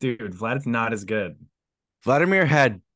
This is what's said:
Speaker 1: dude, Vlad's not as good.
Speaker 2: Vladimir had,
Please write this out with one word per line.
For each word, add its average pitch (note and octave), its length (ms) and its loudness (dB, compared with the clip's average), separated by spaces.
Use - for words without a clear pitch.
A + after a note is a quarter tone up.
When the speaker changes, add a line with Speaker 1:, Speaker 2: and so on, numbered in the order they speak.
Speaker 1:
dude, A2 340 -6
Vlad's A#2+ 320 -4
not A#2 260 -2
as G#2 120 -6
good. F#2+ 320 -4
Speaker 2:
Vladimir F3 400 2
had, C3+ 380 4